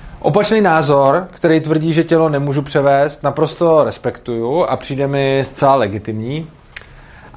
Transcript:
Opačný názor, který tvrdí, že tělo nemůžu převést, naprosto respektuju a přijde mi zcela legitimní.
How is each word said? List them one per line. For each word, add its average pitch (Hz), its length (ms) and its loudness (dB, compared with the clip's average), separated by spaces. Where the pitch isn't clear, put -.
Opačný 208 400 0
názor, 151 680 2
který 160 300 2
tvrdí, 156 320 0
že 156 120 2
tělo 160 240 2
nemůžu 143 340 -2
převést, 139 600 0
naprosto 151 640 2
respektuju 120 800 -4
a 127 120 -2
přijde 139 300 -6
mi 139 380 0
zcela - 300 2
legitimní. 113 720 -4